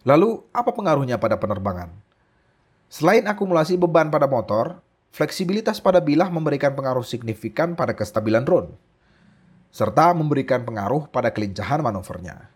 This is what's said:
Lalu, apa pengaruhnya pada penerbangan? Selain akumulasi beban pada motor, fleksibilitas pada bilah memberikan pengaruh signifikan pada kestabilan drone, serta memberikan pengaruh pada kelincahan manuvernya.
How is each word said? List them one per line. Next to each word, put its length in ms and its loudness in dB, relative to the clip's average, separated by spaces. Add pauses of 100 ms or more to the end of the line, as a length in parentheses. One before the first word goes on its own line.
Lalu, 480 4
apa 240 -2
pengaruhnya 480 0
pada 160 0
penerbangan? 560 -4 (960)
Selain 400 2
akumulasi 480 0
beban 320 2
pada 160 2
motor, 560 -2 (320)
fleksibilitas 640 -2
pada 240 4
bilah 320 2
memberikan 400 0
pengaruh 320 -2
signifikan 720 -4
pada 160 -2
kestabilan 480 0
drone, 320 0 (960)
serta 480 4
memberikan 480 0
pengaruh 400 -4
pada 240 -2
kelincahan 560 -4
manuvernya. 720 -8